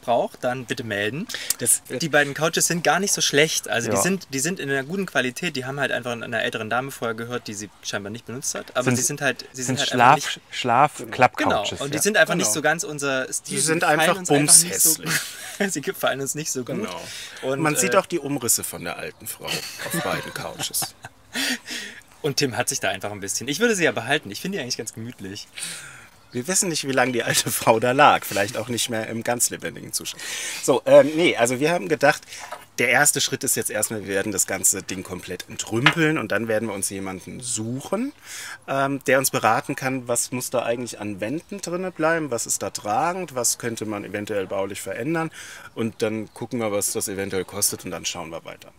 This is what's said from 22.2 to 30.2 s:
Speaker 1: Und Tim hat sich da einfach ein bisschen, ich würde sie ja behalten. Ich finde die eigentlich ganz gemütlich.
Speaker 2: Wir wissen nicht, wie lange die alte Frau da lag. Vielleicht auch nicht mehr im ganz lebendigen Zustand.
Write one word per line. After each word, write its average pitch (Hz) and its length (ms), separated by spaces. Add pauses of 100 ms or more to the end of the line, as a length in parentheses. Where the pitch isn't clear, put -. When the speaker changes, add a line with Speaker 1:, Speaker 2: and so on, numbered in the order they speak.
Speaker 1:
Und 143 160
Tim 131 180
hat 120 140
sich 135 100
da 104 100
einfach 101 220
ein 104 80
bisschen, 98 300
ich 147 100
würde 233 160
sie 175 80
ja 135 80
behalten. 120 400
Ich 107 80
finde 190 180
die 156 40
eigentlich 123 160
ganz - 160
gemütlich. 107 540 (840)
Speaker 2:
Wir 123 160
wissen 185 220
nicht, 147 180
wie 135 40
lange 131 200
die 117 120
alte 131 260
Frau 113 300
da 123 120
lag. 127 320
Vielleicht 101 320
auch 110 120
nicht 120 220
mehr 110 180
im 113 160
ganz 120 260
lebendigen 87 440
Zustand. - 280 (400)